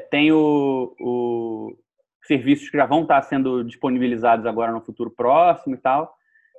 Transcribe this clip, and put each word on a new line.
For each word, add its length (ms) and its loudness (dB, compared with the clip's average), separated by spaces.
tem 220 2
o, 680 2
o 800 -6
serviços 460 0
que 80 -4
já 80 4
vão 200 0
tá 160 4
sendo 420 -2
disponibilizados 840 0
agora 240 -2
no 100 -6
futuro 300 -10
próximo 640 2
e 20 -12
tal. 380 -2